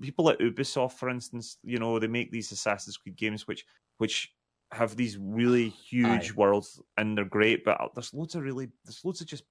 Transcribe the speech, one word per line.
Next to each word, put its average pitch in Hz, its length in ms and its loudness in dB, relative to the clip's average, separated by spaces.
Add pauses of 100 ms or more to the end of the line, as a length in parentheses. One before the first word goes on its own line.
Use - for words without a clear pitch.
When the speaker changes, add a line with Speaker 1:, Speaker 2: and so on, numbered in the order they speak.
Speaker 1:
people 160 300 0
at - 100 2
Ubisoft, 127 540 0
for 127 140 -8
instance, 120 540 -8
you 120 160 -4
know, 113 220 0
they 110 80 2
make 120 240 -4
these 113 180 -6
Assassin's 101 460 -4
Creed 95 200 -16
games 107 300 -4
which, - 180 -10 (340)
which - 340 -2 (400)
have 110 240 -2
these 113 200 -2
really 117 520 2
huge 117 640 0
Speaker 2:
Aye. - 40 -14
Speaker 1:
worlds 101 460 4 (140)
and 107 200 0
they're 101 80 2
great, 104 400 4
but - 140 4 (160)
there's - 180 -10
loads 156 220 -8
of 165 80 -6
really, 135 240 -6 (180)
there's - 200 -14
loads 180 160 -6
of 165 80 -12
just - 220 -12